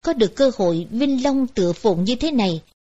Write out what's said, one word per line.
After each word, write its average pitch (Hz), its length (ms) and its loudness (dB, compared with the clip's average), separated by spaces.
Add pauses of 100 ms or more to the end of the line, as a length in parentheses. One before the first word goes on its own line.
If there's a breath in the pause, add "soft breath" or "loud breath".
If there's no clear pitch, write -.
có 330 80 0
được 220 220 0
cơ 269 220 4
hội 170 340 0
vinh 262 320 0
long 269 240 0
tựa 175 260 0
phụng 180 300 0
như 226 120 -2
thế 311 160 -2
này, 190 300 0 (260)